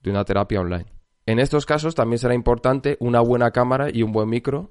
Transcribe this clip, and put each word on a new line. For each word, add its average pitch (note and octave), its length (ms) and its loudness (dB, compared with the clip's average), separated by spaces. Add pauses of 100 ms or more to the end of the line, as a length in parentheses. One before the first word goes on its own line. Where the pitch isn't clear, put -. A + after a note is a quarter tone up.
de F#2+ 100 -4
una G2+ 140 0
terapia G2+ 360 -2
online. F2 260 -6 (400)
En A2+ 140 2
estos C#3 260 0
casos D#3 300 -2
también A#2 240 0
será B2 140 0
importante B2+ 640 0
una A#2+ 200 2
buena A#2+ 300 4
cámara B2+ 420 0
y A2+ 100 0
un A2 100 0
buen G#2+ 180 0
micro C#3 400 -4